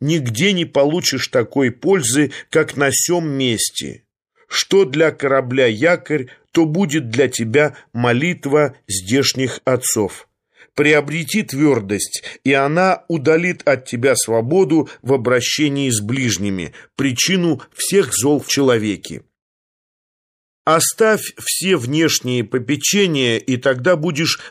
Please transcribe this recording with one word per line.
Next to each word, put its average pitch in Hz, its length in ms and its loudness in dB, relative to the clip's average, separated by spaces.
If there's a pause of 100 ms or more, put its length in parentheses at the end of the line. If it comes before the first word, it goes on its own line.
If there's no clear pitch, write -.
нигде 139 500 0
не 175 140 0
получишь 143 640 0
такой 127 420 0
пользы, 143 600 0 (160)
как - 260 0
на 139 160 2
сём 170 380 -2
месте. 127 720 -4 (500)
Что - 300 2
для 156 280 2
корабля 135 560 0
якорь, 147 600 0 (240)
то 165 140 4
будет 156 440 -2
для 123 200 2
тебя 127 480 0 (160)
молитва 139 800 0 (100)
здешних 120 800 -2
отцов. 120 640 -2 (480)
Приобрети 147 680 0
твёрдость, 117 800 -2 (200)
и 131 80 2
она 156 560 2
удалит 165 580 0
от 131 200 0
тебя 123 320 0
свободу 143 720 2 (120)
в 131 120 0
обращении 135 760 0
с 110 120 -2
ближними, 101 720 -4 (240)
причину 151 640 0 (120)
всех 185 400 0
зол 143 280 2
в - 60 -16
человеке. 107 760 0 (1400)
Оставь 202 720 0
все 180 400 -2
внешние 123 640 0
попечения, 135 920 0
и 127 180 -2
тогда 127 400 0
будешь 156 560 -4